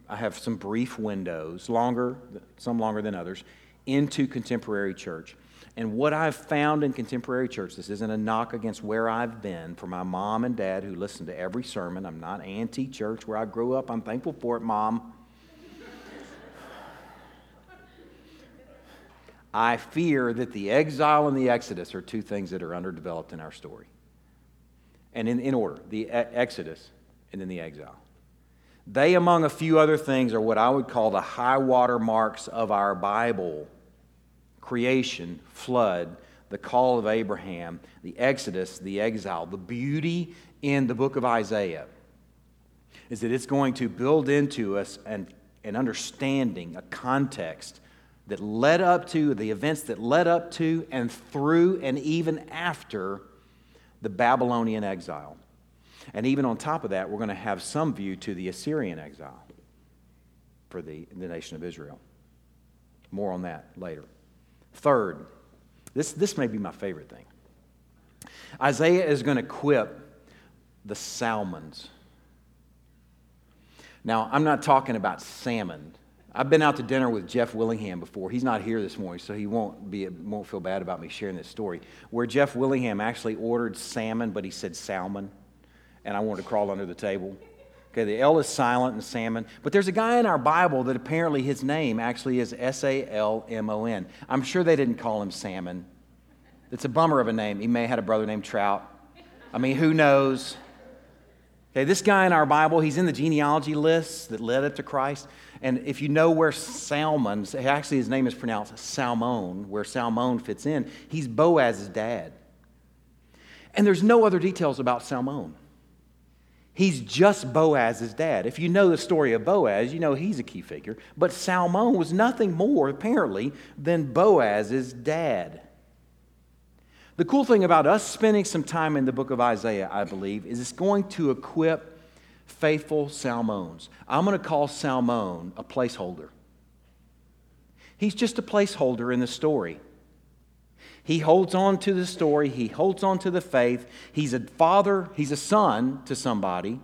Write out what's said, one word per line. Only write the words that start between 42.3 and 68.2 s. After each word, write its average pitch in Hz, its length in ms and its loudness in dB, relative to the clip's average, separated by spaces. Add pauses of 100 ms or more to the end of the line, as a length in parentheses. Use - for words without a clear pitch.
is 113 120 -10
that 117 100 -2
it's 123 160 -2
going 139 280 2
to 120 140 -2
build 131 400 2
into 139 480 0
us - 280 -6
an, 101 220 -8 (360)
an 107 120 -8
understanding, 120 1000 -4
a 90 80 -14
context 127 960 -4 (500)
that 101 100 -6
led 117 400 2
up 175 300 2
to, 151 240 2
the 107 180 -2
events 147 320 -2
that 107 160 -8
led 143 280 2
up 170 240 2
to 165 400 -2
and 120 200 -2
through 170 680 2
and 135 180 -2
even 156 500 -2
after 110 720 -8 (800)
the 110 80 -4
Babylonian 120 760 2
exile. 80 520 -8 (800)
And 110 120 -4
even 135 200 2
on 117 120 0
top 160 260 -4
of 107 80 -6
that, 95 180 -4
we're 104 100 -6
gonna 107 160 -4
have 95 260 -6
some 151 320 -2
view 98 240 -8
to 104 160 -8
the 90 140 -8
Assyrian 98 520 -6
exile 71 440 -18 (1300)
for 90 120 -10
the, 78 340 -14
the 92 120 -10
nation 82 280 -12
of 78 80 -12
Israel. 76 360 -14 (1120)
More 98 200 -4
on 90 100 -6
that 82 340 -10
later. 82 300 -12 (680)
Third, 113 520 0 (720)
this, 151 180 -2
this 196 240 -2
may 135 100 0
be 110 120 -6
my 92 120 -6
favorite 90 380 -10
thing. 58 160 -20 (1400)